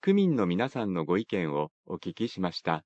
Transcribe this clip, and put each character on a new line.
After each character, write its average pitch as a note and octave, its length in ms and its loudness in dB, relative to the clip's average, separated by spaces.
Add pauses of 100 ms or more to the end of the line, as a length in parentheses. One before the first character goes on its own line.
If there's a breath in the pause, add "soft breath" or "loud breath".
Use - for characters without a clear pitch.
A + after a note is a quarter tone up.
区 F#3+ 120 4
民 F#3+ 220 4
の G#2+ 100 4
皆 F2+ 220 2
さ B2 160 -4
ん G2+ 100 -2
の E2 120 -2
ご F2 120 2
意 A2 80 -2
見 E2 280 -2
を D2+ 180 -2 (140)
お - 100 -8
聞 - 180 -8
き A#2 140 -4
し G2 140 -8
ま F2+ 100 -2
し - 100 -12
た。 D#2+ 240 -2